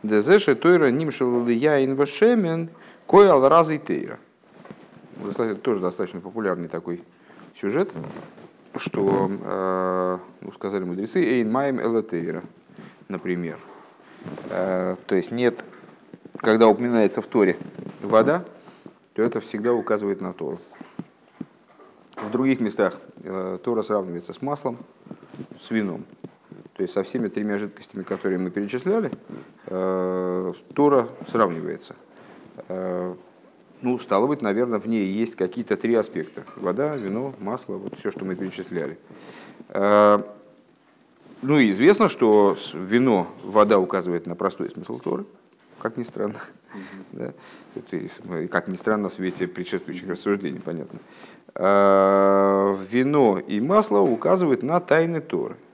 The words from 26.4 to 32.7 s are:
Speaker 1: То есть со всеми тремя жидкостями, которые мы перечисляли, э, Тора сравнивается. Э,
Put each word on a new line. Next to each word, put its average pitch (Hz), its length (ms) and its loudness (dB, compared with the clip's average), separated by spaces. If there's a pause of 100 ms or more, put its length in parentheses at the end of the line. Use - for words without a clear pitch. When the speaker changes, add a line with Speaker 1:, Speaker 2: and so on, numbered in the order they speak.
Speaker 1:
То - 80 -8
есть 90 120 -4
со 98 100 0
всеми 117 240 -4
тремя 104 300 -4
жидкостями, 101 460 -10
которые 95 360 -4
мы 90 120 -4
перечисляли, 127 600 -2 (560)
э, 92 840 -2 (200)
Тора 143 360 4 (200)
сравнивается. 82 640 -2 (760)
Э, 90 440 -6 (680)